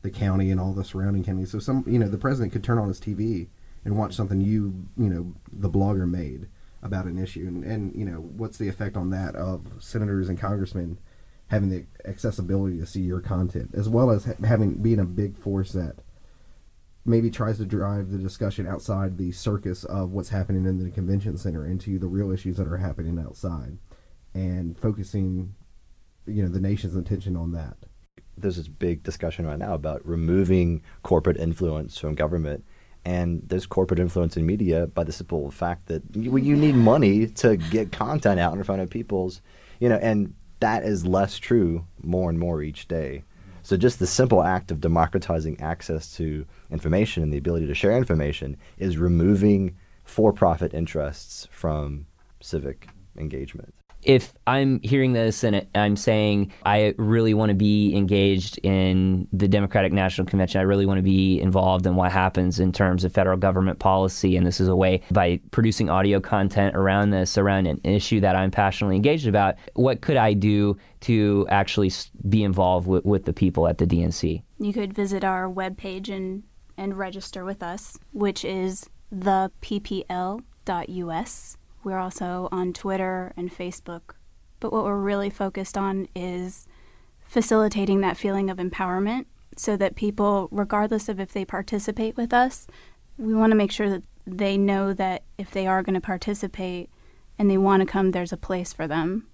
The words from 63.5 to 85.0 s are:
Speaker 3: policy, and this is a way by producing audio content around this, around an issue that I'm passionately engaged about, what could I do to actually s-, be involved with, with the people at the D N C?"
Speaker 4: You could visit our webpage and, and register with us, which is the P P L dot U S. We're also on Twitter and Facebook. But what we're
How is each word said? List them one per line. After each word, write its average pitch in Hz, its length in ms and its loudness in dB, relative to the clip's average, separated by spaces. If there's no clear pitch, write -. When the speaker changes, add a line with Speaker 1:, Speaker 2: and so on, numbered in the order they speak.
Speaker 3:
policy, 95 600 2
and 90 80 4
this 87 120 0
is 92 100 4
a 92 60 4
way 92 360 4
by 87 280 4
producing 110 400 2
audio 98 280 4
content 98 560 2
around 98 360 4
this, 92 260 0
around 98 300 4
an 76 180 0
issue 101 360 2
that 92 160 4
I'm 95 140 2
passionately 98 460 2
engaged 143 300 2
about, 101 300 2
what 123 260 2
could 147 160 0
I 110 160 4
do 104 460 2
to 104 500 4
actually 98 380 2
s-, - 220 -6
be 107 160 4
involved 92 460 2
with, 92 160 2
with 98 220 2
the 85 80 -2
people 85 340 2
at 82 80 0
the 82 100 2
D 85 160 2
N 82 100 0
C?" 82 300 -4
Speaker 4:
You 208 140 -4
could 202 220 -4
visit 196 300 -2
our 185 220 -2
webpage 190 600 -8
and, 190 360 -8
and 196 220 -6
register 190 480 -10
with 196 180 -8
us, 180 360 -12
which 202 340 -2
is 185 420 -4
the 190 480 0
P 202 180 -6
P 202 300 -6
L 185 320 -6
dot 180 240 -6
U 175 240 -6
S. - 460 -2
We're 190 140 -6
also 185 560 -6
on 180 220 -2
Twitter 185 640 -4
and 180 120 -6
Facebook. 180 640 -12
But 226 100 -4
what 220 140 0
we're 202 160 -2